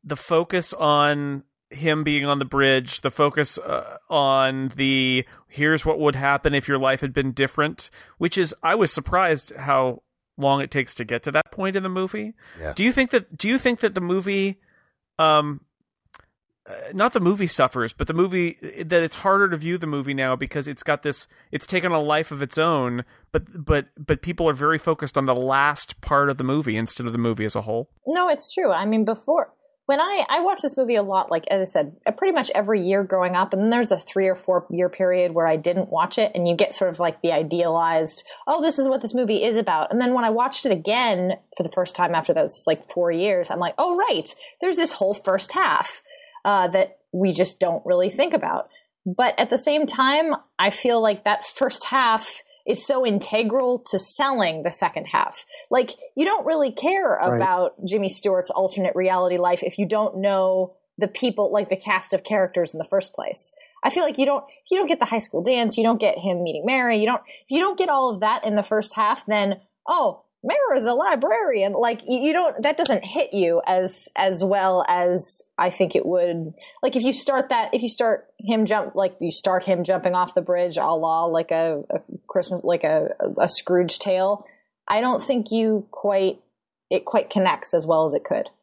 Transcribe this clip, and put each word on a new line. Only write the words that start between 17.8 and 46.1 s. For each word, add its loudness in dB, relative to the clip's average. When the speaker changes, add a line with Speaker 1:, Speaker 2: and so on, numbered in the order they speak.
Speaker 1:
but -6
the -4
movie, 0
that 2
it's -4
harder 4
to -2
view -4
the -6
movie -4
now 0
because -6
it's -12
got -2
this, -4
it's -6
taken 0
a 2
life 0
of -8
its -4
own, 0
but, -2
but, -4
but -4
people -4
are 0
very 0
focused -4
on 0
the 2
last 0
part 2
of -2
the -4
movie -2
instead -6
of -4
the -4
movie -2
as -4
a -2
whole? -6
Speaker 3:
No, 0
it's -2
true. 0
I 0
mean, 2
before, 0
when 2
I, 0
I 2
watched 0
this -2
movie 2
a 2
lot, 0
like, 0
as 2
I -8
said, 0
uh, 0
pretty 2
much 0
every 2
year 2
growing 0
up, 2
and 0
then 4
there's 2
a 2
three 0
or 0
four 0
year 2
period 2
where 2
I 2
didn't -2
watch 0
it, 2
and -2
you 2
get 2
sort 0
of, -6
like, -2
the 0
idealized, 0
"Oh, 0
this 0
is 2
what 0
this -4
movie 0
is 2
about." 0
And 0
then 2
when 2
I 2
watched 0
it 2
again 0
for -2
the -6
first -2
time 0
after 2
those, 0
like, 0
four 0
years, 0
I'm -4
like, -2
"Oh, 2
right, -2
there's 0
this 0
whole 0
first -2
half, 0